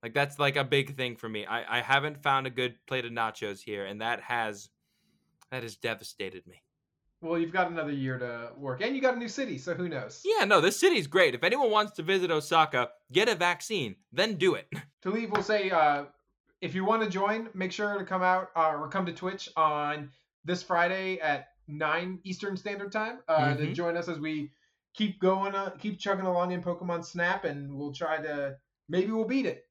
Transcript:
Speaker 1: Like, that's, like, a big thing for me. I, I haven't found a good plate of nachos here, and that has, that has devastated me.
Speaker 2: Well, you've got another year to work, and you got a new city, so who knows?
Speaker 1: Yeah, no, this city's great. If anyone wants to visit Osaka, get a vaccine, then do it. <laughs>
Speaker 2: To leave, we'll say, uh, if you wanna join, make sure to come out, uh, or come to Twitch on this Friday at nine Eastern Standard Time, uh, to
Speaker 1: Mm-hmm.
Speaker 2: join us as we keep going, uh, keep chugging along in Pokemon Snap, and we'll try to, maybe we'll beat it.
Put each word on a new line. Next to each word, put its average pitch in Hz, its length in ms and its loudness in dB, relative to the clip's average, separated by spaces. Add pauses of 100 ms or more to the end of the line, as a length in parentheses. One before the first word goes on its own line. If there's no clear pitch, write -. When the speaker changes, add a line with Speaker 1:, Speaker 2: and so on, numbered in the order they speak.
Speaker 1:
Like, 117 100 -8
that's, 143 240 2
like, 139 200 2
a 139 80 2
big 139 320 2
thing 123 180 -4
for 113 140 -10
me. 107 160 -6
I, 113 340 -2
I - 20 -2
haven't 139 400 2
found 139 240 2
a 131 40 -4
good 123 260 -2 (120)
plate 127 180 -4
of 117 80 -10
nachos 110 480 -4
here, 101 240 -6
and 104 160 -8
that 113 180 -2
has, 110 480 -4 (840)
that 127 140 -6
has 113 140 -12
devastated 101 680 -6
me. 90 160 -20 (600)
Speaker 2:
Well, 165 180 -2
you've 165 140 -2
got 180 180 2
another 151 220 -4
year 131 260 -2
to 120 380 -6
work, 139 240 -6
and 240 160 0
you 254 40 -4
got 254 140 4
a - 20 -4
new 240 120 -6
city, 214 280 -6
so 170 160 -6
who 175 140 -4
knows? 131 380 -8
Speaker 1:
Yeah, 415 180 4
no, 196 160 8
this 165 180 4
city's 302 300 4
great. 160 260 6
If 120 120 -4
anyone 240 260 4
wants 208 220 2
to 160 100 -8
visit 185 260 2
Osaka, 151 600 4 (240)
get 214 160 4
a 214 60 2
vaccine, 170 600 0 (160)
then 202 240 0
do 170 200 4
it. 95 180 -8
<laughs> - 40 -8 (260)
Speaker 2:
To 185 60 -4
leave, 220 220 -2
we'll 208 120 2
say, 202 260 2
uh, 147 360 4 (560)
if 131 140 -6
you 190 100 0
wanna 220 240 2
join, 208 440 -2
make 185 200 -4
sure 208 240 -2
to 190 80 -4
come 185 180 -2
out, 185 320 2
uh, 160 220 4
or 151 100 -4
come 185 180 -2
to 170 60 -4
Twitch 185 460 -8
on 151 540 0 (340)
this 180 180 0
Friday 185 560 2
at 143 300 0 (180)
nine 160 560 -2
Eastern 196 340 -6
Standard 202 360 -8
Time, 220 340 -4
uh, 151 280 4
to 147 80 -2
Speaker 1:
Mm-hmm. - 100 -2
Speaker 2:
join 170 240 0
us 170 100 -4
as 165 120 -4
we 151 320 -4 (420)
keep 208 260 -2
going, 190 360 2
uh, 196 160 -2
keep - 280 -6
chugging 196 260 0
along 180 260 2
in 175 120 -2
Pokemon 175 400 -4
Snap, 175 400 -2
and 143 320 -4
we'll 143 160 -6
try 156 300 -2
to, 143 340 -4 (320)
maybe 185 240 0
we'll 220 140 0
beat 254 200 0
it. - 260 -4